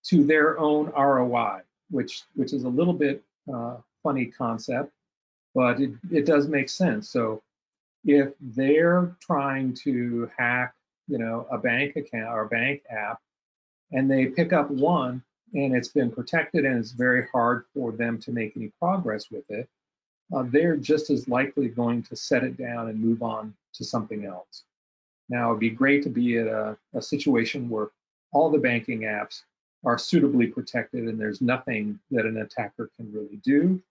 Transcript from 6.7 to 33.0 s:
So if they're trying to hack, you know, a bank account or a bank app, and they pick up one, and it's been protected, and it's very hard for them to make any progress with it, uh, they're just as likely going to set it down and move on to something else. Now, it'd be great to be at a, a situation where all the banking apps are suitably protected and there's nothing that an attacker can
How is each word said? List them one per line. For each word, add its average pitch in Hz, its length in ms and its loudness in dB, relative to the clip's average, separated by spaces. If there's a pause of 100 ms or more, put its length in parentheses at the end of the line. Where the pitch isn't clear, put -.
So 110 360 -2 (600)
if 143 260 6 (120)
they're 156 760 2
trying 135 640 -2
to 120 520 -2
hack, 123 380 0 (340)
you 131 120 -2
know, 113 320 -4
a 123 80 -4
bank 131 380 0
account 117 360 -6
or 110 80 -2
a 110 60 -4
bank 123 420 -2
app, 107 300 -8 (720)
and 131 180 2
they 135 160 4
pick 170 280 0
up 151 180 2
one, 131 500 0 (320)
and 139 220 0
it's 120 140 -2
been 127 200 2
protected, 156 560 -2
and 131 140 0
it's 110 120 -6
very 123 400 2
hard 120 340 0 (100)
for 123 160 -4
them 117 280 -4
to - 120 -10
make 113 240 -4
any 110 240 -8
progress 175 500 -2
with - 220 -12
it, 110 160 -8 (640)
uh, 135 140 -2
they're 151 300 4
just 147 320 0
as - 180 0
likely 131 400 0
going 117 340 -2
to - 140 -14
set - 280 0
it 127 140 -6
down 120 300 -6
and 110 120 -6
move 113 220 2
on 110 320 -6 (200)
to - 100 -12
something 107 420 -6
else. 92 380 -16 (680)
Now, 120 200 0
it'd 110 100 0
be 113 100 2
great 135 340 2
to 139 60 -2
be 120 280 0
at 113 100 0
a, 107 300 -4 (160)
a 120 80 -4
situation 123 680 0
where 107 200 -4 (420)
all 151 180 4
the 147 80 4
banking 120 440 0
apps 107 420 -6 (420)
are 117 120 2
suitably 131 500 4
protected 120 600 -6
and 110 120 -4
there's 107 220 -4
nothing 120 580 -2 (120)
that 117 140 0
an 110 120 -2
attacker 110 600 -8
can 110 160 -14